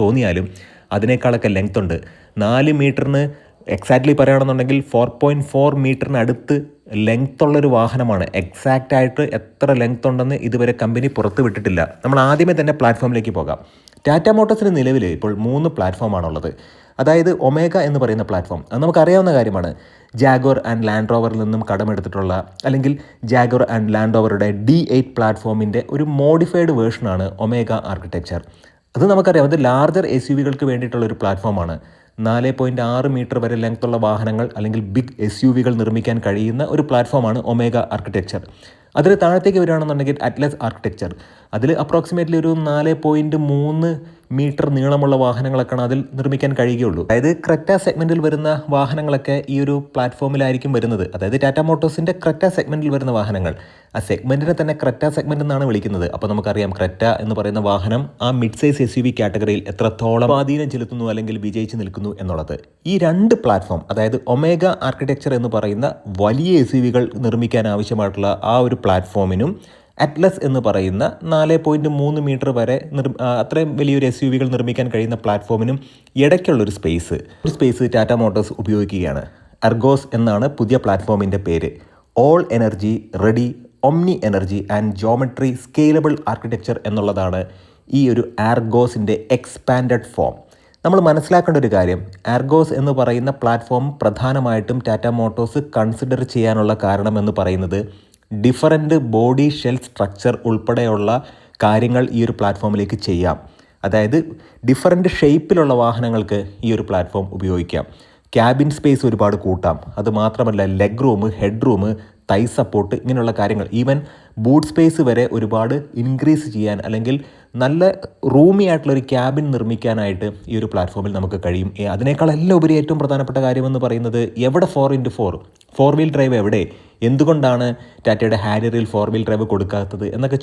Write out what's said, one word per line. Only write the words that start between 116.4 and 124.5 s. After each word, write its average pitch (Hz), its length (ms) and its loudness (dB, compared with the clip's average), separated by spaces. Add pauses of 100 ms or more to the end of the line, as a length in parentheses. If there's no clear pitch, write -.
ചെയ്യാൻ 107 320 -2
അല്ലെങ്കിൽ 113 300 -2 (460)
നല്ല 160 260 2 (460)
റൂമി 190 360 8
ആയിട്ടുള്ളൊരു 143 320 0 (100)
ക്യാബിൻ 135 420 0
നിർമ്മിക്കാനായിട്ട് 107 720 -2 (220)
ഈ 113 100 -4
ഒരു 110 140 -2
പ്ലാറ്റ്ഫോമിൽ 98 460 -4
നമുക്ക് 95 280 -4
കഴിയും. 92 240 -2 (100)
ഏ, 101 140 -4
അതിനേക്കാളെല്ലാം 156 640 2
ഉപരി 156 200 4
ഏറ്റവും 151 180 -2
പ്രധാനപ്പെട്ട 135 480 -2
കാര്യമെന്ന് 131 400 0
പറയുന്നത് 117 340 -2 (280)
എവിടെ 165 260 2